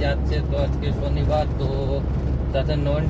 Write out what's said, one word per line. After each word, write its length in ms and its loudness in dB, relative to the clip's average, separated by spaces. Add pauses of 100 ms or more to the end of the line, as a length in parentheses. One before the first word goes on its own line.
যাচ্ছে। 320 0 (140)
তো 60 0 (100)
আজকে 220 -2 (120)
শনিবার, 460 2 (140)
তো 80 0 (880)
তাতে 200 2 (120)
নন 240 2